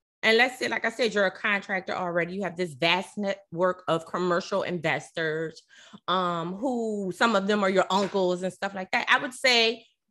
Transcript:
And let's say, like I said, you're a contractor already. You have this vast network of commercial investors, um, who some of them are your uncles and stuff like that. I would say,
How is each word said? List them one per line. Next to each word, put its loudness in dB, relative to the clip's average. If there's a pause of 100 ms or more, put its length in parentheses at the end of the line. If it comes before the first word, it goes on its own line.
(240)
And 6
let's 2
say, -2
like -2
I 0
said, -2
you're 4
a 0
contractor -2
already. -2
You -6
have -6
this -4
vast 0
network -2
of 0
commercial -2
investors, -4 (480)
um, -2
who -4
some 2
of 0
them 2
are 4
your 4
uncles 0
and -4
stuff -8
like -10
that. 0
I 6
would -6
say, 2 (260)